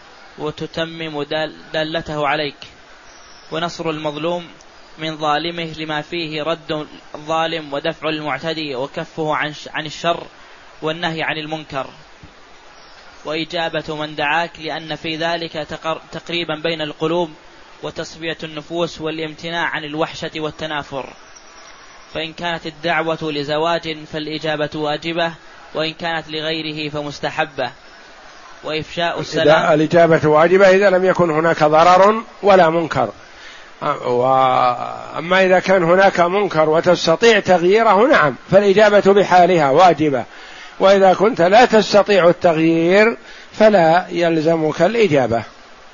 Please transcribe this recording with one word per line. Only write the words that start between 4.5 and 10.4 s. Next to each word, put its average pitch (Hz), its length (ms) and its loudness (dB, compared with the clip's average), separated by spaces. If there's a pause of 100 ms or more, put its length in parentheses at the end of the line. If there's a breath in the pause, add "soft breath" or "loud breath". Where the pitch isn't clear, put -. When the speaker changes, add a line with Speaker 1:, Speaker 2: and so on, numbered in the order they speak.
Speaker 1:
من 156 200 -10
ظالمه، 156 600 -4
لما 156 240 -6
فيه 156 420 -8
رد 156 440 -6 (280)
الظالم 160 580 -6
ودفع 156 360 -6
المعتدي 151 680 -8
وكفه 156 600 -6
عن 147 180 -4
ش-، - 200 -16
عن 151 120 -8
الشر 165 380 -6 (580 loud breath)